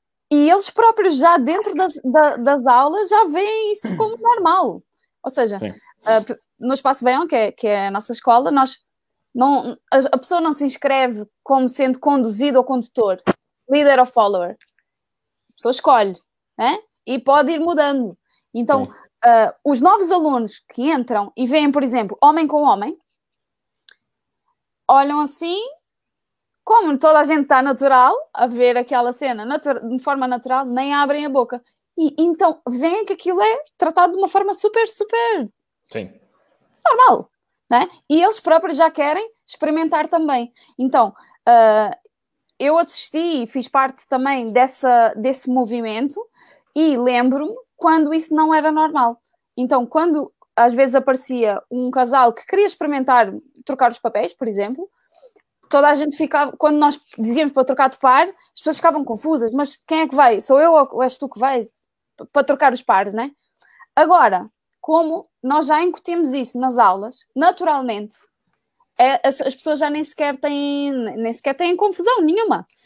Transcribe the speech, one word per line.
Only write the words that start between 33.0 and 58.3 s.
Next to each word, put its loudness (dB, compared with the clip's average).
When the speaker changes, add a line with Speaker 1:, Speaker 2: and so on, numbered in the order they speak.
Speaker 1:
que -6
aquilo -4
é 0
tratado 2
de -6
uma -2
forma 0
super, -2
super -4
Speaker 2:
Sim. -12
Speaker 1:
normal, 4
né? 2
E 2
eles 0
próprios 0
já 2
querem -4
experimentar -4
também. -2
Então, 0
ah, 4
eu 2
assisti -4
e -8
fiz -8
parte -4
também -4
dessa, 2
desse -4
movimento -4
e 0
lembro-me -2
quando 2
isso -4
não 2
era 0
normal. -2
Então, -2
quando -2
às 4
vezes 2
aparecia -2
um -6
casal 2
que -16
queria 2
experimentar 0
trocar 0
os -18
papéis, -4
por -8
exemplo, -6
toda 4
a 4
gente -4
ficava, -2
quando 0
nós 2
dizíamos -2
para 2
trocar 0
de -20
par, 4
as -14